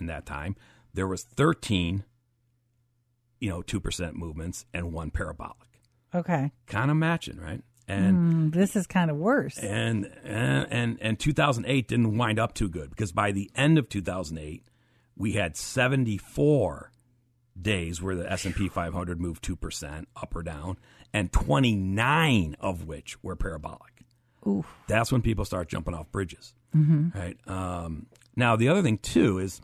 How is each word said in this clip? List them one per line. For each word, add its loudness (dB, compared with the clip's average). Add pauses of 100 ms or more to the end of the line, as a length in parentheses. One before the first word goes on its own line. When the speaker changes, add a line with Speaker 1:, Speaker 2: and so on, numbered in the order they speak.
Speaker 1:
in -6
that -10
time, -8 (380)
there -2
was -4
thirteen, 0 (1400)
you -2
know, -6
two -4
percent -6
movements -8 (100)
and -4
one -6
parabolic. -6 (580)
Speaker 2:
Okay. 0 (140)
Speaker 1:
Kinda 0
matching, 0
right? -8 (260)
And 4
Speaker 2:
Mm, -6
this 2
is 0
kinda 2
worse. 0
Speaker 1:
And, -2 (200)
and, 0
and, -2
and 0
two 0
thousand 2
eight 0
didn't 4
wind 2
up 0
too 0
good, -8
because -4
by 2
the -2
end 6
of 2
two -4
thousand -6
eight, -12 (500)
we -2
had 0
seventy-four 0 (680)
days -2
where -2
the -6
S -4
and -4
P 0
five -4
hundred -4
moved -4
two -4
percent -10 (120)
up -10
or -6
down, -8 (360)
and -2
twenty-nine 4
of -4
which -14
were -6
parabolic. -8 (420)
Speaker 2:
Oof. 0 (220)
Speaker 1:
That's 2
when 4
people 0
start -4
jumping -6
off -10
bridges, -6 (220)
Speaker 2:
Mm-hmm. 4
Speaker 1:
right? -6 (120)
Um, -6 (300)
now, 4
the 4
other 4
thing, 2
too, 4
is -6